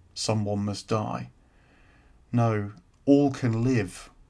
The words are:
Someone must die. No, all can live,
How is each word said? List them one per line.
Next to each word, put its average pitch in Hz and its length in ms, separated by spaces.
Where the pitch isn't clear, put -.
Someone 104 520
must 101 220
die. 113 420
No, 110 400
all 143 260
can 117 320
live, 117 460